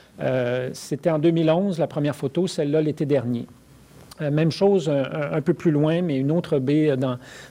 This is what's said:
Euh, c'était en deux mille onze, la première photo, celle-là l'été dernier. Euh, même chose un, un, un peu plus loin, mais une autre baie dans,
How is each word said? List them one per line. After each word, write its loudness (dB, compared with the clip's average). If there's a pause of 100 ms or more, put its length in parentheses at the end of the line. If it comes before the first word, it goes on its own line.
(220)
Euh, -2
c'était -4
en 2
deux 4
mille 4
onze, 0
la 0
première -2
photo, -2
celle-là 0
l'été -2
dernier. 0 (760)
Euh, -2
même 2
chose 2
un, 2
un, -6
un 0
peu 2
plus 0
loin, 2
mais -2
une 0
autre 0
baie 2
dans, -2 (340)